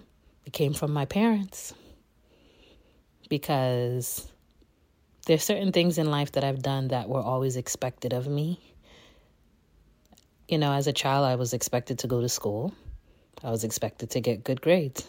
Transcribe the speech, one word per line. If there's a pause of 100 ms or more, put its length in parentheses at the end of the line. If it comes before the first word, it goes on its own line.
(460)
it
came
from
my
parents. (1600)
Because (920)
there's
certain
things
in
life
that
I've
done
that
were
always
expected
of
me. (1900)
You
know,
as
a
child,
I
was
expected
to
go
to
school. (720)
I
was
expected
to
get
good
grades.